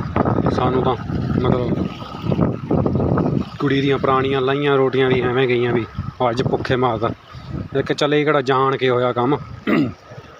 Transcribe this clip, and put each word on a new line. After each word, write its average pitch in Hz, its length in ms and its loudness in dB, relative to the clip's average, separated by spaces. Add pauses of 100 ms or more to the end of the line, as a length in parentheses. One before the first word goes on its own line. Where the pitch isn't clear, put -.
(560)
ਸਾਨੂੰ 127 280 0
ਤਾਂ 123 120 0 (460)
ਮਤਲਬ 123 440 0 (1700)
ਕੁੜੀ 139 220 2
ਦੀਆਂ 139 160 2
ਪੁਰਾਣੀਆਂ 135 440 0
ਲਾਹੀਆਂ 143 360 2
ਰੋਟੀਆਂ 131 320 2
ਵੀ 127 120 2
ਐਵੇਂ 123 260 2
ਗਈਆਂ 123 260 2
ਵੀ 113 120 0 (440)
ਅੱਜ 120 120 -2
ਭੁੱਖੇ - 340 0
ਮਾਰਦਾ। 117 340 0 (720)
ਇੱਕ 131 140 -2
ਚੱਲ 147 200 0
ਇਹ 147 120 2
ਕਿਹੜਾ 147 160 2
ਜਾਣ 135 360 2
ਕੇ 131 120 2
ਹੋਇਆ 123 240 2
ਕੰਮ, 120 240 0 (1040)